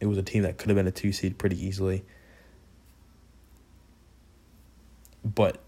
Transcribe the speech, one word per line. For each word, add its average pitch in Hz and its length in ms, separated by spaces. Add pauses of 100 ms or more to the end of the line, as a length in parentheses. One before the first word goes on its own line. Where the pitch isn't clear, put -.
It 101 60
was 101 120
a 95 40
team 101 200
that 85 160
could - 100
have 101 80
been 95 120
a 92 40
two 101 200
seed 95 260
pretty 92 260
easily. 95 400 (3250)
But 107 440